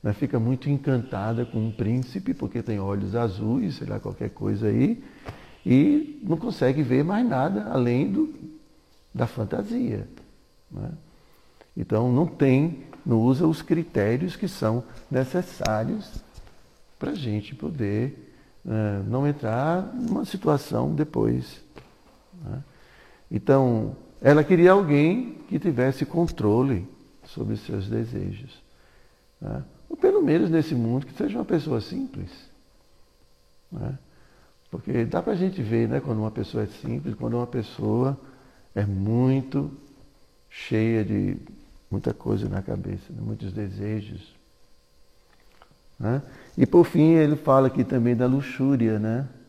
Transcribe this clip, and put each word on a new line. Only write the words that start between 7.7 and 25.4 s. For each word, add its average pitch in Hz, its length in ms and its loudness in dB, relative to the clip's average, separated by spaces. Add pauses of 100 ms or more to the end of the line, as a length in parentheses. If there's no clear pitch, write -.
além 127 400 2
do, 302 220 0 (800)
da 120 140 -2
fantasia, 202 800 -4 (640)
né? 101 180 -10 (880)
Então 117 340 0
não 143 140 4
tem, 139 580 2 (220)
não 120 140 4
usa 131 260 4
os 160 160 2
critérios 156 760 0
que 196 120 -6
são 117 360 -2 (260)
necessários 131 1120 -2 (760)
pra - 160 -4
gente 107 400 -4
poder, 117 840 -4 (320)
eh, 107 400 -2
não 131 200 0
entrar 143 560 -2 (100)
numa - 320 -4
situação 147 680 0
depois, 123 680 -2 (840)
né? 135 200 -10 (680)
Então, 120 680 4 (240)
ela 147 240 6
queria 175 280 8
alguém 185 680 4 (100)